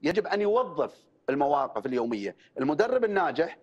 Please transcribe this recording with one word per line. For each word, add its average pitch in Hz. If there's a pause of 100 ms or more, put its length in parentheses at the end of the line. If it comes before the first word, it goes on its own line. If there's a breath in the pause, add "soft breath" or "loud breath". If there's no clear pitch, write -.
يجب 175
أن 208
يوظف 208 (260)
المواقف 139
اليومية. 117 (240 soft breath)
المدرب 220
الناجح 170